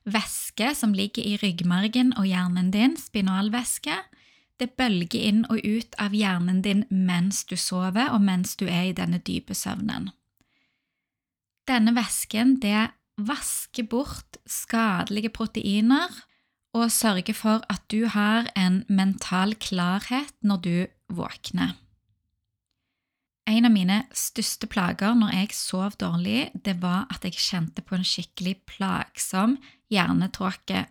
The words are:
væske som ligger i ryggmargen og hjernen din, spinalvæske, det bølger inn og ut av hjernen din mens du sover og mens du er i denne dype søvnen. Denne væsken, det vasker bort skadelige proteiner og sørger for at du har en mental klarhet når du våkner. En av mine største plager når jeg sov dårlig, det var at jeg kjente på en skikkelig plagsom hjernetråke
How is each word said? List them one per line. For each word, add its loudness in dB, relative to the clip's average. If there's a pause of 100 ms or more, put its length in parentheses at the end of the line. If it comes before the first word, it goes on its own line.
væske -2
som 2
ligger -4
i -2
ryggmargen 2
og 2
hjernen 0
din, 4
spinalvæske, -2 (640)
det -6
bølger 0
inn 4
og 0
ut -2
av -2
hjernen 2
din 2
mens 2
du -8
sover -2
og 4
mens 0
du -4
er 0
i -4
denne 0
dype -6
søvnen. -6 (1600)
Denne 6
væsken, 2
det 2 (240)
vasker -6
bort -6
skadelige -2
proteiner 0 (640)
og 2
sørger 0
for 2
at -6
du 0
har 2
en 2
mental 2
klarhet -2
når 2
du 0 (320)
våkner. -6 (1700)
En 4
av 8
mine 2 (120)
største -6
plager 0
når 4
jeg 0
sov -4
dårlig, -2
det -4
var -2
at -12
jeg -6
kjente -4
på -6
en -2
skikkelig -6
plagsom -2 (340)
hjernetråke 0